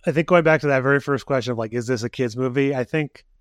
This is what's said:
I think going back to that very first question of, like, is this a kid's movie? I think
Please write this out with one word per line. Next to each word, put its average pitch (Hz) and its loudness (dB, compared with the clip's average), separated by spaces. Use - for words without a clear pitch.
I 165 0
think 156 0
going 175 4
back 160 4
to 151 0
that 135 2
very 139 2
first 139 -4
question 127 -2
of, 113 -4
like, 110 -6
is 117 -4
this 123 -2
a 117 -4
kid's 123 -4
movie? 135 0
I 127 -2
think 151 -6